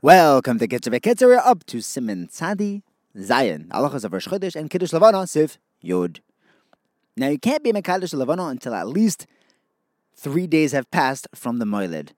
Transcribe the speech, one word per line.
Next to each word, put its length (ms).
Welcome 540
to 80
Kitzur 260
Bekitzer. 320
We're 120
up 280
to 120
Siman 520
Tzadi 540
Zayin, 520
Halachos 340
of 100
Rosh 140
Chodesh 280
and 140
Kiddush 240
Levana, 320
Sif 320
Yud. 360
Now, 120
you 100
can't 240
be 100
Mekadosh 400
Levana 320
until 300
at 120
least 380
three 300
days 280
have 180
passed 420
from 240
the 80
Moiled. 520